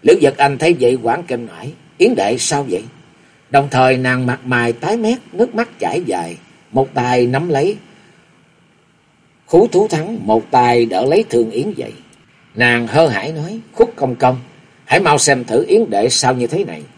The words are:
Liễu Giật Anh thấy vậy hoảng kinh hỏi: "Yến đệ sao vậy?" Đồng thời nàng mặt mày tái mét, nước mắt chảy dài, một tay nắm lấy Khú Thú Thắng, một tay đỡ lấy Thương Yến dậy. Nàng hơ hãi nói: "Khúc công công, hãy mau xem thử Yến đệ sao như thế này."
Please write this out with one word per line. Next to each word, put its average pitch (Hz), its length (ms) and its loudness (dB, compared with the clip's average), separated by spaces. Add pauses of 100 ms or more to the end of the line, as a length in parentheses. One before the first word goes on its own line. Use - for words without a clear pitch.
Liễu 143 200 6
Giật 139 160 2
Anh 139 200 2
thấy 165 220 2
vậy 127 240 2
hoảng 131 240 -2
kinh 120 200 -6
hỏi: 123 260 -16 (240)
"Yến 220 180 4
đệ 104 220 0
sao 143 320 -2
vậy?" 95 140 -4 (680)
Đồng 143 220 2
thời 127 260 4
nàng 127 280 -2
mặt 127 200 -4
mày 120 280 0
tái 175 240 -2
mét, 233 200 0 (140)
nước 220 240 -2
mắt 233 140 -2 (100)
chảy 160 260 -4
dài, 85 320 -6 (340)
một 135 220 -2
tay 123 340 2
nắm 143 220 -2
lấy 165 280 -2 (1700)
Khú 190 180 4
Thú 208 200 2
Thắng, 170 400 -4
một 110 240 0
tay 120 340 4
đỡ 113 200 -2
lấy 185 240 2
Thương 117 220 0
Yến 139 200 -4
dậy. - 220 -12 (600)
Nàng 120 320 0
hơ 151 200 2
hãi 113 240 -4
nói: 165 280 -10 (140)
"Khúc - 220 2
công 127 200 -4
công, 127 220 0 (480)
hãy 156 140 2
mau 151 180 2
xem 131 260 0
thử 117 240 0
Yến 202 220 2
đệ 107 200 0
sao 127 240 0
như 123 140 -4
thế 151 180 -4
này." 80 180 -14 (140)